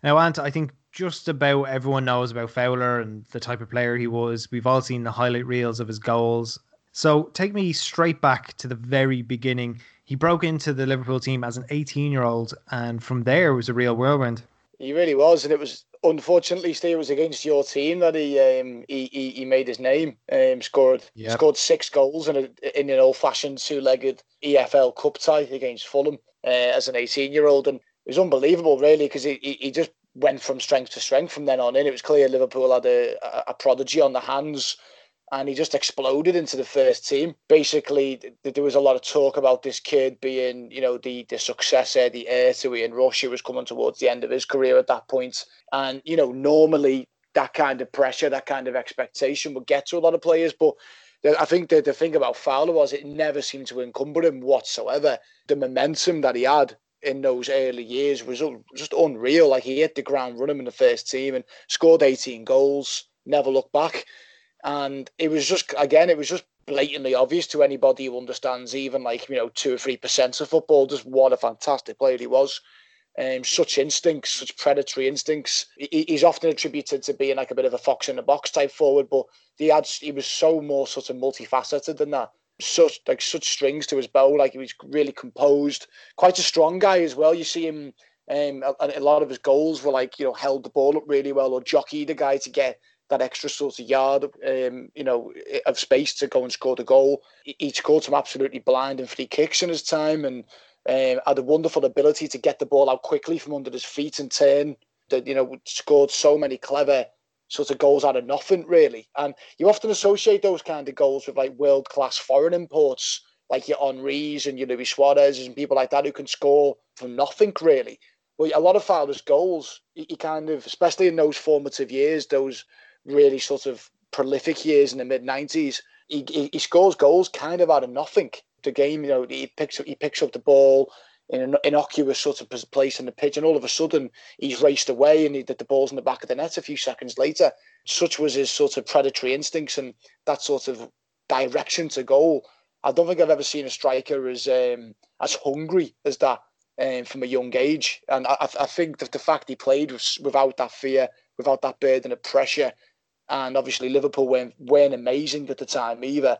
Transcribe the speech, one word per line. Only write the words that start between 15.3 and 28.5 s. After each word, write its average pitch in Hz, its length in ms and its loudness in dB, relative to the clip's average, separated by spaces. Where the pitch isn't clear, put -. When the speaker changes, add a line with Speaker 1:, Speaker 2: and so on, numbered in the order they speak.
Speaker 2:
and 147 80 2
it 143 60 0
was, - 260 -12
unfortunately, 170 680 2
Steve, 170 220 -2
it - 20 -2
was 143 140 -4
against 147 340 -2
your 143 180 2
team 156 360 -2
that 165 160 2
he, 143 220 -2
um, 127 520 2
he, 135 240 -6
he, 135 160 -6
he 127 160 -10
made 131 200 2
his 123 140 -8
name. 143 380 0
Um, 131 320 2
scored, 131 420 2
Speaker 1:
Yep. 110 160 -8
Speaker 2:
scored 147 240 4
six - 340 0
goals 147 380 0
in, 151 80 0
a, 139 420 -4
in 139 120 -2
an 131 100 2
old-fashioned 131 600 2
two-legged 131 600 0
E 143 140 2
F 123 180 2
L 131 160 4
Cup - 280 -4
tie 151 220 2
against 127 460 -8
Fulham, 139 300 0
uh, 127 40 -2
as 123 400 2
an 127 80 -4
eighteen-year-old, 139 720 2
and 135 80 -4
it - 60 -18
was 131 120 0
unbelievable, 160 580 4